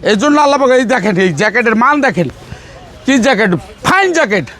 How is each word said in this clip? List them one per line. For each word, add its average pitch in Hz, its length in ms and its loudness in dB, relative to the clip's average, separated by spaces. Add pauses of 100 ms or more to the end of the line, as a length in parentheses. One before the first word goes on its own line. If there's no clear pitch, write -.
(100)
এই 214 120 2
জন্য 294 220 2
আল্লাহ 285 160 2
পাক, 262 100 2 (100)
এই 254 140 -2
দেখেন, 196 200 -2 (100)
এই 185 60 2 (100)
জ্যাকেটের 220 420 0
মান 277 120 2 (120)
দেখেন, 190 220 -2 (760)
কি 262 100 2 (120)
জ্যাকেট, 220 240 2 (360)
ফাইন 381 220 2 (100)
জ্যাকেট 202 280 -2 (140)